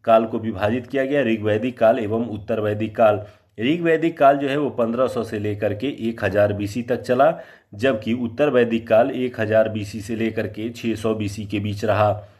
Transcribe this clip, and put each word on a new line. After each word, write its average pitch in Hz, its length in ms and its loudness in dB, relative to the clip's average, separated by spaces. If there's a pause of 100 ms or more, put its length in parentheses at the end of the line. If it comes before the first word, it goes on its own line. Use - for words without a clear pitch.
काल 113 200 6
को 113 140 -4
विभाजित 107 480 -2
किया 135 180 -2
गया, 139 180 0
ऋग्वैदिक 110 560 0
काल 117 200 4
एवं 113 280 -2
उत्तर 107 340 -6
वैदिक 107 360 -2
काल। 104 280 4 (360)
ऋग्वैदिक 160 580 0
काल 143 180 6
जो 143 120 -2
है 139 80 -2
वो 143 140 -2
पन्द्रह 117 360 0
सौ 113 180 -4
से 107 140 -6
लेकर 101 360 -2
के 113 340 -4
एक 113 160 -4
हज़ार 104 280 2
बीसी 104 300 -4
तक 120 180 -2
चला, 139 400 2 (340)
जबकि 113 380 0
उत्तर 123 380 -2
वैदिक 117 380 2
काल 135 220 6
एक 127 300 -4
हज़ार 110 280 2
बीसी 104 320 -8
से 113 160 -8
लेकर 110 300 -2
के 107 240 -8
छह 117 240 -4
सौ 110 200 -2
बीसी 104 320 -6
के 104 140 -4
बीच 104 240 -4
रहा। 104 400 2 (160)